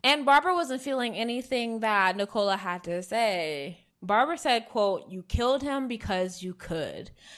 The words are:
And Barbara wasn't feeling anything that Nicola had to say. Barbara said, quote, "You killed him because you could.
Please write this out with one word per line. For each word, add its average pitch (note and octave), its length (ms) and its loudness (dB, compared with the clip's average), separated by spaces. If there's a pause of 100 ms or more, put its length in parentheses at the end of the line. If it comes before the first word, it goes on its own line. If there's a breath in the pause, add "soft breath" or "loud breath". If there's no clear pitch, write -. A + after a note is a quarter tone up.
And C#4+ 200 2
Barbara D4 300 6
wasn't C4 280 -2
feeling B3 340 -2
anything A#3 640 -2
that G3+ 360 4
Nicola G3+ 400 0
had F3+ 280 -6
to F3 180 -4
say. F3 760 -2 (220)
Barbara A#3+ 380 2
said, A#3+ 300 0
quote, G3+ 420 0
"You F#3 140 -12
killed C4 400 2
him C#4 240 -2
because F#3 560 -4
you F#3 100 -8
could. - 560 -8 (280 loud breath)